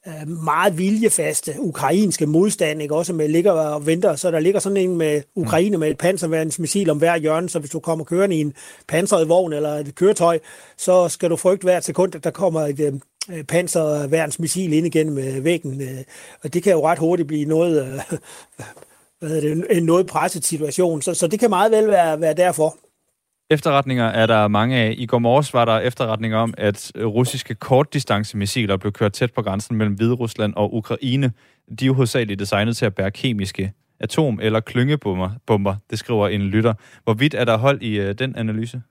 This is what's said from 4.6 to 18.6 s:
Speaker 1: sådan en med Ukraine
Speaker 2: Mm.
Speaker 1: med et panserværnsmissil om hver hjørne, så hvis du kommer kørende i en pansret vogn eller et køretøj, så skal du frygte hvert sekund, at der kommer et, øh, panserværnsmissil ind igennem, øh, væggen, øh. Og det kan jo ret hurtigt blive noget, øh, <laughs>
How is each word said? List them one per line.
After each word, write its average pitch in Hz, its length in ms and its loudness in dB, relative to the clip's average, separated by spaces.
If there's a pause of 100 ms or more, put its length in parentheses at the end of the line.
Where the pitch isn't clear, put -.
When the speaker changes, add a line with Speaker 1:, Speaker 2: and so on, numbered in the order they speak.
Speaker 1:
sådan 196 160 -2
en 185 200 0
med 151 260 0 (120)
Ukraine 180 420 0
Speaker 2:
Mm. 165 40 -2
Speaker 1:
med 156 100 0
et 151 80 -4
panserværnsmissil 165 920 -2
om 147 80 0
hver 170 180 2
hjørne, 160 320 -2
så 175 100 -6
hvis 143 120 -10
du 160 100 -6
kommer 160 240 -4
kørende 185 320 0
i 156 40 0
en 147 120 -2 (360)
pansret 170 400 2
vogn 170 240 2
eller 151 220 -2
et 143 200 -8
køretøj, 170 440 2 (380)
så 180 320 4
skal 170 220 -2
du 165 60 0
frygte 185 280 0
hvert 180 200 2
sekund, 175 300 0
at 151 100 -14
der 170 60 0
kommer 160 300 -2
et, 147 400 -2 (300)
øh, 156 140 -10
panserværnsmissil 160 1300 0
ind 165 140 2
igennem, 156 320 0
øh, 135 260 -6
væggen, 156 360 -2
øh. 131 180 -10 (440)
Og 139 120 -10
det 175 80 0
kan 196 100 4
jo 151 140 4
ret 170 120 2
hurtigt 165 300 0
blive 151 160 -2
noget, 160 380 2
øh, 135 360 -8
<laughs> - 0 - (1000)